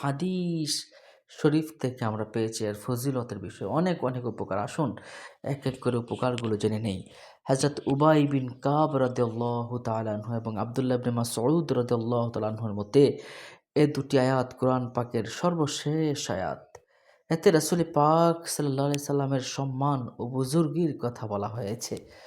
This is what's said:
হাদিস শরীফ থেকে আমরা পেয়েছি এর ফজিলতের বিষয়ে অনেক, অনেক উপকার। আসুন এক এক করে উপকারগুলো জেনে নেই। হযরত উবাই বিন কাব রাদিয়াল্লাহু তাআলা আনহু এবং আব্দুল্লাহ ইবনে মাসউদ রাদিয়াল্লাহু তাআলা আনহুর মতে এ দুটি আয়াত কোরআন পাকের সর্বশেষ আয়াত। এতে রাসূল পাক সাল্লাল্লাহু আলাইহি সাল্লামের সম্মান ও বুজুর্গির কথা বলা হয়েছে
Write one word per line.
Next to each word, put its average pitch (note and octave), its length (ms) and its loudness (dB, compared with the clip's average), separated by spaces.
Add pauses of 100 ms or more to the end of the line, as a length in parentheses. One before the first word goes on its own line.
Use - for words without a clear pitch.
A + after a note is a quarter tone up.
হাদিস E3 880 -2 (380)
শরীফ D#3 520 0
থেকে B2 240 -4
আমরা G#2+ 200 -2
পেয়েছি A2 420 -2
এর G#2 80 -2
ফজিলতের A#2+ 640 -4
বিষয়ে F#2+ 300 -8
অনেক, E3 360 0
অনেক B2+ 200 -2
উপকার। G2+ 340 -4
আসুন A#2 380 -2 (460)
এক C#3 240 -6
এক C3+ 140 -4
করে B2 160 0
উপকারগুলো A#2 600 -2
জেনে G#2+ 220 0
নেই। G2 240 -4 (460)
হযরত C#3 380 2
উবাই D3 400 6
বিন C3+ 220 0
কাব D3 480 0
রাদিয়াল্লাহু A#2+ 840 0
তাআলা A2+ 320 -4
আনহু G#2+ 240 -4
এবং A2+ 240 -4
আব্দুল্লাহ B2 400 0
ইবনে A#2+ 120 -2
মাসউদ A#2+ 640 0
রাদিয়াল্লাহু A#2 580 0
তাআলা G#2+ 180 -2
আনহুর A2 240 -4
মতে B2 460 6 (560)
এ D3+ 120 6
দুটি C#3 320 0
আয়াত B2+ 340 2
কোরআন B2+ 420 0
পাকের A#2 300 -2
সর্বশেষ D#3 1040 0
আয়াত। F#2 380 -4 (600)
এতে E3 200 4
রাসূল D#3+ 340 4 (100)
পাক E3 540 4
সাল্লাল্লাহু C#3 380 0
আলাইহি C#3+ 180 0
সাল্লামের C#3 360 0
সম্মান C3+ 680 -2 (100)
ও A#2+ 100 -6
বুজুর্গির D3 760 0
কথা A#2+ 240 -6
বলা G#2 220 -2
হয়েছে A2 480 -6 (300)